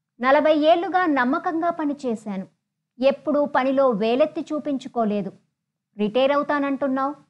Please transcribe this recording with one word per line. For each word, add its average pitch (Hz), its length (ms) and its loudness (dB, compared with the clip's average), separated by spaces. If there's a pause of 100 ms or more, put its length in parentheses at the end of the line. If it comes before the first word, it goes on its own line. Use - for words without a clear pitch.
(220)
"నలభై 285 340 4
ఏళ్లుగా 349 500 2
నమ్మకంగా 320 640 0
పనిచేశాను, 254 800 -6 (520)
ఎప్పుడూ 277 460 0
పనిలో 269 440 2
వేలెత్తి 254 640 0
చూపించుకోలేదు. 226 800 -4 (680)
రిటైర్ 233 340 0
అవుతానంటున్నావు, 277 840 -2 (140)